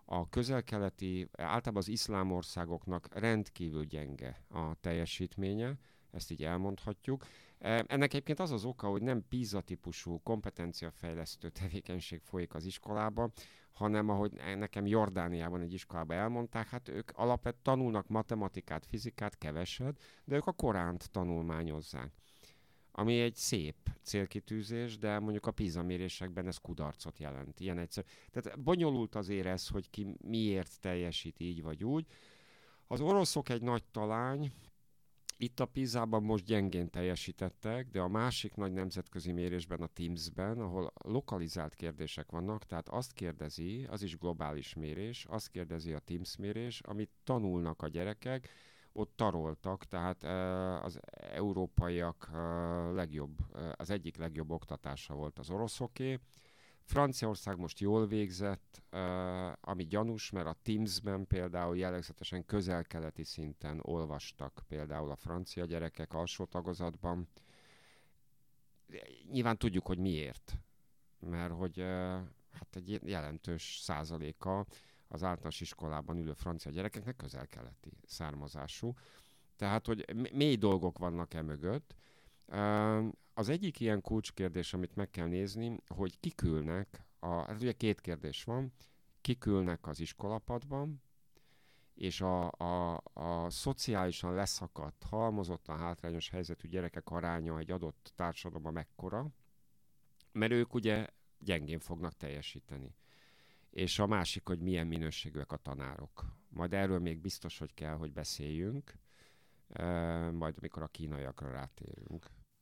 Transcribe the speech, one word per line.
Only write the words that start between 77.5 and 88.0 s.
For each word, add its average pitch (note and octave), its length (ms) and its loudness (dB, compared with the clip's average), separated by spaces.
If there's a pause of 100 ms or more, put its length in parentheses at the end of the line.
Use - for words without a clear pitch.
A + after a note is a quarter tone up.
származású. D2 880 -6 (640)
Tehát, G#2 300 2
hogy A2+ 200 0 (100)
m-, A#2 220 -2
mély C#3+ 180 8
dolgok F#2+ 420 6
vannak F2 360 -2
e E2 80 -2
mögött. D#2+ 540 -2 (500)
Ö, G#2+ 640 4 (260)
az A2 160 2
egyik F3 300 2
ilyen G#2+ 220 6
kulcskérdés, F#2 720 0
amit F2+ 220 0
meg G2+ 140 0
kell E2+ 180 0
nézni, G2+ 500 0 (100)
hogy F#2 320 -2
kik - 220 -4
ülnek, D#2+ 640 2 (140)
a, - 80 -4
hát F2 340 -2
ugye B2 100 2
két G#2+ 300 4